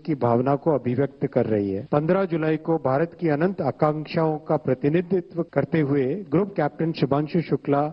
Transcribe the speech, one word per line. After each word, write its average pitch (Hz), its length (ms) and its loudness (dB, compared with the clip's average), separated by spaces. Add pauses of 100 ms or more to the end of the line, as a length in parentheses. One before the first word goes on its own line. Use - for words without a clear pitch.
की 160 80 0
भावना 123 420 2
को 147 220 0
अभिव्यक्त 123 480 -2
कर 123 200 0
रही 104 240 0
है। 101 220 -6
पन्द्रह 165 320 2
जुलाई 156 320 0
को 160 200 -2
भारत 143 440 0
की 175 80 0
अनंत 160 320 0
आकांक्षाओं 156 800 0
का 151 180 -2
प्रतिनिधित्व 165 840 0
करते - 380 0
हुए 139 340 0
ग्रुप 196 420 -2
कैप्टन 160 360 -2
शुभांशु 151 480 0
शुक्ला 143 400 0 (120)